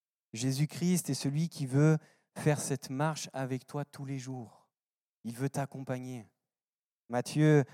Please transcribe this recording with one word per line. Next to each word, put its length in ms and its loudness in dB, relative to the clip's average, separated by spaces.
Jésus-Christ 760 0
est 40 0
celui 360 -2
qui 160 -8
veut 320 6
faire 240 0
cette 280 -4
marche 440 -4
avec 340 -6
toi 160 -6
tous 220 -14
les 140 -8
jours. 500 -14
Il 100 -8
veut 140 -2
t'accompagner. 800 -8
Matthieu, 640 6